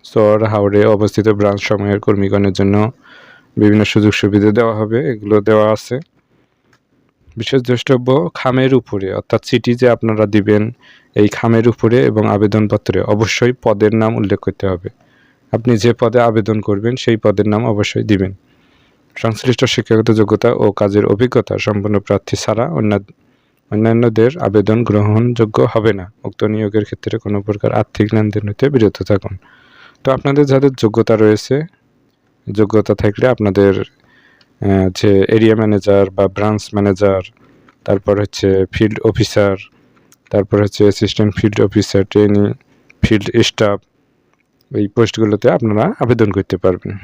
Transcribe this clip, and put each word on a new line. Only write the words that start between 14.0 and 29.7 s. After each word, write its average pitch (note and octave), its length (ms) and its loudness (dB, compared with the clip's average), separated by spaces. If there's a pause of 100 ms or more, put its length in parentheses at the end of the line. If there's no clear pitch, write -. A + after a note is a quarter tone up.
উল্লেখ G2+ 240 -2
করতে - 260 -8
হবে। F#2 220 -6 (640)
আপনি A#2+ 240 0
যে A#2 240 2
পদে A#2+ 200 2
আবেদন A2 400 0
করবেন, G#2+ 360 -4
সেই A#2 200 0
পদের G#2 320 0
নাম G#2+ 140 0 (100)
অবশ্যই G#2 320 -4
দিবেন। G2 280 0 (840)
সংশ্লিষ্ট A#2 480 -2
শিক্ষাগত A2+ 460 0
যোগ্যতা G#2+ 440 2
ও A#2+ 180 0
কাজের G#2 340 0
অভিজ্ঞতা G#2+ 520 0
সম্পন্ন G#2 420 -2
প্রার্থী - 360 -4
ছাড়া A2+ 280 -4 (140)
অন্য, G#2+ 140 0 (800)
অন্যান্যদের A2+ 680 2
আবেদন G#2+ 460 2
গ্রহণযোগ্য G#2+ 720 0 (140)
হবে A2 200 2
না। F#2+ 120 -6 (200)
উক্ত G#2+ 200 -12
নিয়োগের G#2+ 400 -2
ক্ষেত্রে - 340 -8
কোনো G#2 280 -4
প্রকার G#2+ 260 -2
আর্থিক G#2+ 420 -2
লেনদেন G#2+ 340 0
হতে G#2 160 -4 (100)
বিরত G#2+ 280 2
থাকুন। G2 320 -4 (680)